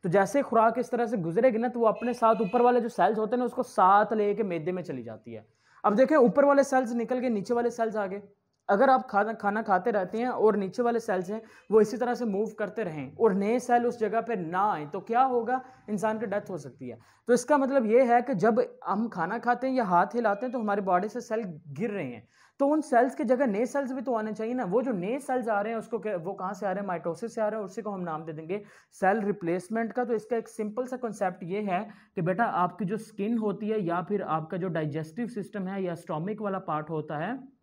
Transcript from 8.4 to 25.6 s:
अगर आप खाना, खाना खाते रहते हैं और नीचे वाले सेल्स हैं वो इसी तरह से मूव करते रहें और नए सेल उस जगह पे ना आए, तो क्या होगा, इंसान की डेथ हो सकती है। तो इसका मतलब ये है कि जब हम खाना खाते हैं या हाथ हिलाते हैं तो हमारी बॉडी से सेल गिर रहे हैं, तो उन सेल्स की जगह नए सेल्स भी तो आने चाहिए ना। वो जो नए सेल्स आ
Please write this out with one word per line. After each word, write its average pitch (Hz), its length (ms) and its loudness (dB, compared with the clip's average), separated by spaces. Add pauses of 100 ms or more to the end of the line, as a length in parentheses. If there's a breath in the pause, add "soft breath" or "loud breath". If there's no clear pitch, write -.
अगर 208 220 6
आप 254 180 4
खाना, 214 260 0
खाना 208 280 -2
खाते 202 280 2
रहते 196 280 -2
हैं 247 100 -2
और 214 280 4
नीचे 196 260 -2
वाले 233 180 0
सेल्स 185 300 -4
हैं 220 100 -6 (300 loud breath)
वो 214 100 8
इसी 214 160 2
तरह 240 180 -2
से 240 120 -4
मूव 208 320 -2
करते 214 260 -4
रहें 151 320 -8
और 214 180 4
नए 208 260 2
सेल 240 260 2
उस 233 120 -2
जगह 220 240 0
पे 226 160 -4
ना 180 260 -2
आए, 175 220 -2
तो 156 160 -8
क्या 233 220 2
होगा, 247 360 0 (280 loud breath)
इंसान 214 300 -2
की 226 80 -6
डेथ 202 240 -4
हो 175 80 -6
सकती 131 300 -14
है। 110 100 -14 (300 soft breath)
तो 233 40 6
इसका 247 260 4
मतलब 269 280 2
ये 233 180 6
है 240 180 6
कि 247 140 -2
जब 214 240 4 (260)
हम 208 240 -2
खाना 190 300 -4
खाते 240 260 0
हैं 262 80 0
या 254 120 2
हाथ 180 280 4
हिलाते 226 320 0
हैं 240 60 -6
तो 262 60 -4
हमारी 208 240 0
बॉडी 196 260 2
से 208 140 -8
सेल 220 220 -4 (260)
गिर 185 200 -4
रहे 196 140 -6
हैं, 120 240 -12 (320 soft breath)
तो 285 60 4
उन 302 160 2
सेल्स 254 320 4
की 302 100 -6
जगह 254 220 2
नए 214 200 0
सेल्स 262 260 -4
भी 262 100 -8
तो 240 120 -4
आने 214 200 -4
चाहिए 220 200 -6
ना। 254 120 -4
वो 208 160 0
जो 247 120 -2
नए 202 260 -4
सेल्स 254 280 -4
आ 208 120 0